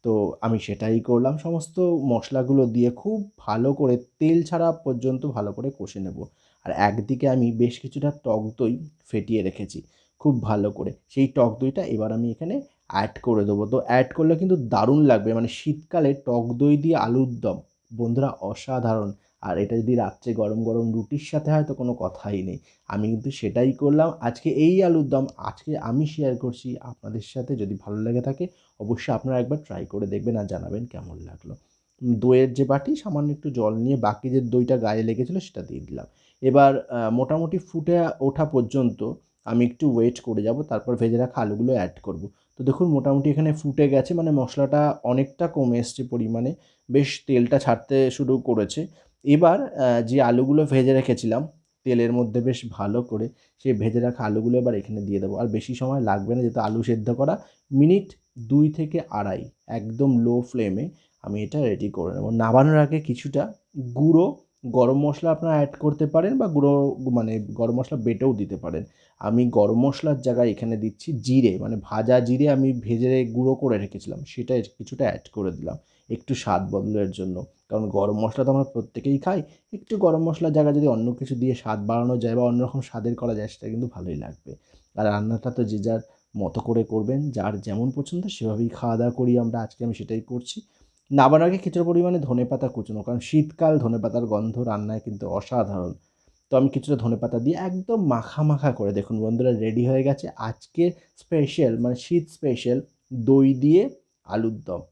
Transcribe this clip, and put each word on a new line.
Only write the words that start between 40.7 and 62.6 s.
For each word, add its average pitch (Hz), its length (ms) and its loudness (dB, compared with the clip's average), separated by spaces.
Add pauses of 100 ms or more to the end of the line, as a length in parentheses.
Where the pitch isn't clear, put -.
ভেজে 117 220 2
রাখা 123 240 -2
আলুগুলো 110 320 0
অ্যাড 92 260 -2
করব। 87 240 -10 (360)
তো 131 40 -6
দেখুন, 139 240 2
মোটামুটি 139 420 2
এখানে 151 240 2
ফুটে 147 360 0
গেছে, 139 240 2
মানে 165 180 0
মশলাটা 139 500 0 (220)
অনেকটা 135 440 0
কমে 127 320 0
এসছে 117 240 -6
পরিমাণে, 117 480 -2 (380)
বেশ 139 200 4 (180)
তেলটা 123 320 4
ছাড়তে 123 380 0 (140)
শুরু 131 260 0
করেছে। 117 500 -2 (380)
এবার, 165 360 6
আহ, 123 400 2
যে 117 200 0
আলুগুলো 127 440 4
ভেজে 135 280 4
রেখেছিলাম 127 480 2 (440)
তেলের 120 280 2
মধ্যে 120 280 0
বেশ 123 180 0 (100)
ভালো 104 340 -4
করে, 110 220 -4 (400)
সেই 131 80 2
ভেজে 110 260 0
রাখা 120 240 -2
আলুগুলো 110 340 0
এবার 123 180 2
এখানে 104 260 -6
দিয়ে 98 180 -2
দেবো। 95 180 -4
আর 120 100 -2
বেশি 107 280 -4
সময় 135 260 -2
লাগবে 101 340 0
না, 127 60 0
যেহেতু 120 180 0
আলু 110 240 -2
সেদ্ধ 110 300 0
করা, 135 200 0 (380)
মিনিট 170 360 4 (420)
দুই 147 200 6
থেকে 156 280 -4 (120)
আড়াই 101 320 -4 (260)
একদম 113 500 0
লো 117 240 4
ফ্লেমে 113 440 -2 (380)
আমি 101 200 -6
এটা 147 180 -4
রেডি 104 280 0
করে 92 240 -4
নেবো। 101 180 -4
নামানোর 123 460 4